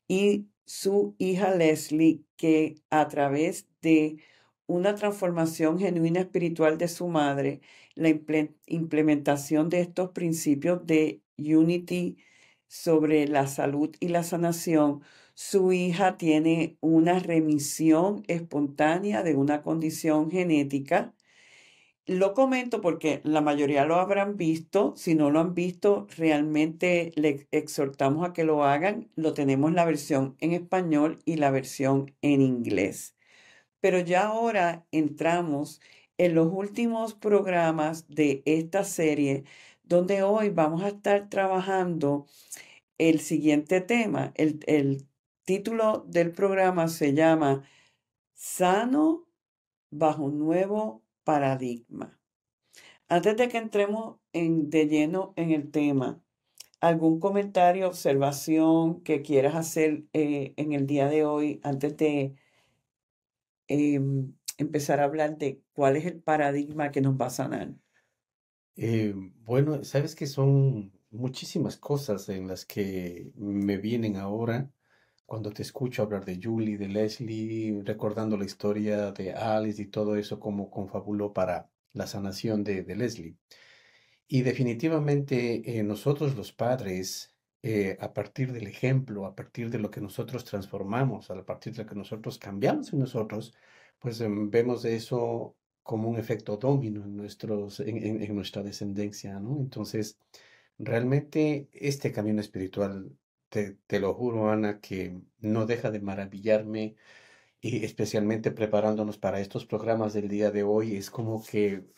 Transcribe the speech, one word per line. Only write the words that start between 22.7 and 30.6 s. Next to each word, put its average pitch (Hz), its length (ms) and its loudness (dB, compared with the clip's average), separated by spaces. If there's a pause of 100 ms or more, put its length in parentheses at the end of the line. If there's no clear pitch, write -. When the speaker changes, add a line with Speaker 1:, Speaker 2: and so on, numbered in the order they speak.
Speaker 1:
porque 160 420 0
la 151 200 2
mayoría 147 420 2
lo 165 120 2
habrán 196 420 0
visto. 170 580 0
Si 170 180 0
no 151 160 4
lo 156 100 4
han 170 120 0
visto, 180 540 0 (100)
realmente 160 1000 2
les 151 340 0
exhortamos 147 760 0
a 180 60 -4
que 170 120 0
lo 151 200 4
hagan. 151 500 2
Lo 160 200 0
tenemos 139 400 2
la 170 100 4
versión 139 560 0
en 160 120 0
español 165 720 0